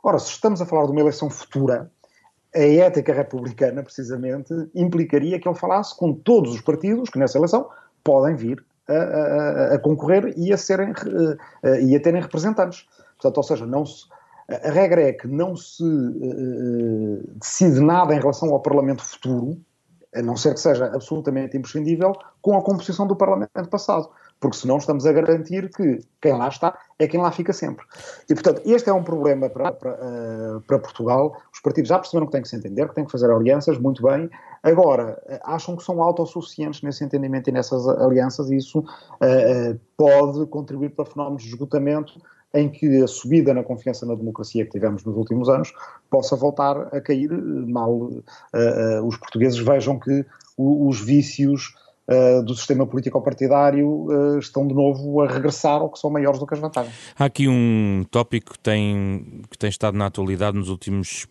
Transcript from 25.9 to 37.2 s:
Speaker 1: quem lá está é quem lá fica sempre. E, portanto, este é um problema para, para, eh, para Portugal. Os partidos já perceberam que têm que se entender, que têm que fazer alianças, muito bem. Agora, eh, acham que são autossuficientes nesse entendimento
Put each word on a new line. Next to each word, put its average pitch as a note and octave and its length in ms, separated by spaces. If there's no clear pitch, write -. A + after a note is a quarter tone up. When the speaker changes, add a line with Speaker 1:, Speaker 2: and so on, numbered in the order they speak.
Speaker 1:
quem D3 120
lá B2 160
está E3+ 280
é D#3 80
quem E3 140
lá E3+ 100
fica F3 220
sempre. - 320
E, D3+ 40
portanto, - 320
este A#3 240
é G3 40
um F3+ 100
problema C#3+ 460
para, D#3 220
para, B2+ 200
eh, A2+ 760
para C#3 120
Portugal. C3 560
Os - 80
partidos D3 280
já F#3 80
perceberam E3 300
que - 60
têm C#3 80
que A2+ 80
se B2 60
entender, G#2+ 340
que - 60
têm D3+ 100
que - 60
fazer A#2+ 200
alianças, C3+ 460
muito B2 260
bem. C#3+ 260
Agora, C#3+ 640
eh, C3+ 180
acham E3 340
que F3 60
são E3+ 200
autossuficientes E3 800
nesse C#3+ 220
entendimento C3+ 460